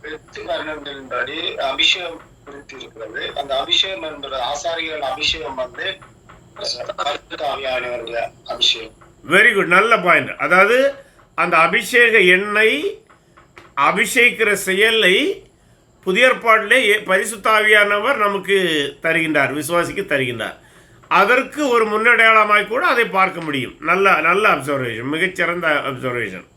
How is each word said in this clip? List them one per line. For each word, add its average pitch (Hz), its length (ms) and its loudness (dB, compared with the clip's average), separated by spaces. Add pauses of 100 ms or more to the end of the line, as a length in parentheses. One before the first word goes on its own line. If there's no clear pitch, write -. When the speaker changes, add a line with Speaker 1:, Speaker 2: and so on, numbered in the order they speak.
Speaker 1:
எட்டு - 420 -16
வருடங்களின்படி 143 1120 -8
அபிஷேகம் 156 680 -4 (240)
குறித்து 143 340 -18
இருக்கிறது. - 560 -12
அந்த 139 240 -4
அபிஷேகம் 190 420 -2
என்பது 143 340 -12
ஆசாரியர்கள் 151 760 -6
அபிஷேகம் 147 460 -6
வந்து 165 420 -8 (1000)
பரிசுத்த 143 600 -6
ஆவியானவருடைய 123 760 -6 (140)
அபிஷேகம். - 480 -4 (360)
Speaker 2:
Very 214 240 6
good, 190 120 0
நல்ல 202 320 4
பாயிண்ட். 165 320 2
அதாவது 208 640 2 (420)
அந்த 170 220 0
அபிஷேக 220 720 4
எண்ணெய், 214 760 2 (760)
அபிஷேகிக்கிற 208 760 2
செயலை 214 920 0 (580)
புதிய 214 240 2
ஏற்பாட்டிலே 220 600 2
ஏ-, 208 160 2
பரிசுத்த 208 480 -2
ஆவியானவர் 214 640 4
நமக்கு 196 400 0 (460)
தருகின்றார், 156 520 0
விசுவாசிக்கு 151 520 -2
தருகின்றார். 120 520 -4 (500)
அதற்கு 254 600 2
ஒரு 233 180 2
முன்னடையாளமாய் 220 840 4
கூட 269 200 -2
அதை 240 180 2
பார்க்க 185 360 -2
முடியும். 139 380 -6
நல்ல, 175 420 2
நல்ல 190 280 2
அப்சர்வேஷன், 131 540 -2
மிகச்சிறந்த 170 640 -2
அப்சர்வேஷன். 123 800 -4 (120)